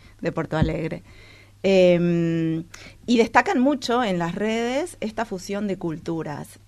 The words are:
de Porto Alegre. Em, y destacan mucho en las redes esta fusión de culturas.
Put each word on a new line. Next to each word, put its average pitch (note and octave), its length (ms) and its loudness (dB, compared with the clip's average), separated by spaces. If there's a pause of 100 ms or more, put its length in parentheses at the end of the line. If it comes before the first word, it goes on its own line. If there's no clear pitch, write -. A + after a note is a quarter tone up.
(200)
de E3 120 -4
Porto D#3+ 240 -4
Alegre. D#3+ 460 -2 (680)
Em, E3+ 960 4 (420)
y A#3+ 120 2
destacan A#3+ 420 2
mucho B3 440 0
en F#3 160 -2
las E3+ 160 -4
redes A#3 640 -4
esta A3 240 -4
fusión G3+ 420 -6
de F#3+ 100 -4
culturas. D#3+ 920 -8